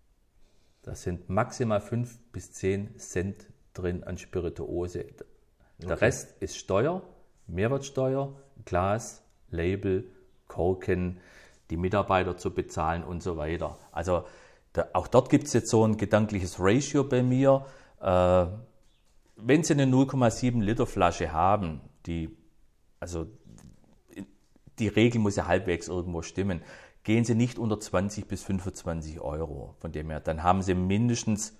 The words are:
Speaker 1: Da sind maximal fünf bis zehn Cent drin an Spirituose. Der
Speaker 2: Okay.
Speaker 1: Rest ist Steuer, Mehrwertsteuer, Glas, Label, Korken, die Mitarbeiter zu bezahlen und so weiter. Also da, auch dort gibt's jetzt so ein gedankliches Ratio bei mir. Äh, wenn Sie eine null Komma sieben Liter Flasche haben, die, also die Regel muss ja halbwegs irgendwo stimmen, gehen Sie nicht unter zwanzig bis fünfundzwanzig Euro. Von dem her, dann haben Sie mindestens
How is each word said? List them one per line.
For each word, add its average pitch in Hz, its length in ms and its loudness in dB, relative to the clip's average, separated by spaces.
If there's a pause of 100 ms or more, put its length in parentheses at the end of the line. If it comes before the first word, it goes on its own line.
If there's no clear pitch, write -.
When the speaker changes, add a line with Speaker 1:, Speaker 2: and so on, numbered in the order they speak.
(800)
Speaker 1:
Da - 120 -12
sind - 360 -8
maximal 107 500 0
fünf 120 400 -6 (140)
bis - 180 -14
zehn 98 480 -4
Cent - 480 -6 (260)
drin 90 300 -4
an 90 140 -8
Spirituose. - 880 -6 (760)
Der 82 140 -4
Speaker 2:
Okay. - 120 2
Speaker 1:
Rest - 360 0
ist - 160 -8
Steuer, 147 440 0 (460)
Mehrwertsteuer, 131 840 -2 (320)
Glas, 98 580 -2 (280)
Label, 95 520 0 (460)
Korken, 90 680 -2 (500)
die 82 80 -4
Mitarbeiter 92 580 2
zu 95 180 -6
bezahlen 85 520 -2
und 85 180 -8
so 87 140 -4
weiter. 78 400 -4 (160)
Also 87 320 0 (480)
da, - 180 -2
auch - 160 -2
dort - 220 4
gibt's 143 240 2
jetzt 113 160 2
so 110 180 6
ein 110 80 2
gedankliches 104 640 0
Ratio 135 460 4
bei 127 180 2
mir. 135 420 4 (360)
Äh, 90 460 4 (920)
wenn 127 260 4
Sie - 80 0
eine 143 160 4
null 131 200 6
Komma 127 220 2
sieben 120 300 0
Liter 110 280 2
Flasche 87 440 0
haben, 87 480 2 (260)
die, 82 300 -6 (640)
also 85 280 -8 (1500)
die 107 100 2
Regel 117 320 4
muss 104 160 2
ja 87 100 -2
halbwegs 87 400 0
irgendwo 87 340 -4
stimmen, 92 400 -4 (420)
gehen 117 200 2
Sie 113 120 2
nicht 123 220 2
unter 110 220 -2
zwanzig 98 480 -4
bis - 160 -8
fünfundzwanzig 85 800 -6
Euro. 73 580 -8
Von 82 140 -10
dem 78 160 -8
her, 76 100 -6
dann 82 240 -4
haben 92 180 4
Sie 92 120 0
mindestens 107 880 0